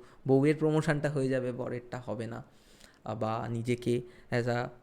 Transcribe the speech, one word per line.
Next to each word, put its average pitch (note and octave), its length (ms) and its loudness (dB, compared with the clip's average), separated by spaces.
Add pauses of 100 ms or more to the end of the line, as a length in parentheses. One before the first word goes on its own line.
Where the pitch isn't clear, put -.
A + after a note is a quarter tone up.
(280)
বউয়ের C#3 280 6
প্রমোশনটা D3+ 540 2
হয়ে C3+ 180 0
যাবে, B2+ 240 0
বরেরটা B2 480 -8
হবে A2 260 -6
না। A#2 160 -10 (640)
আহ, A2 100 -6
বা A2 340 -4
নিজেকে A#2+ 540 -2 (280)
as A#2+ 140 0
a, A#2+ 240 -2 (140)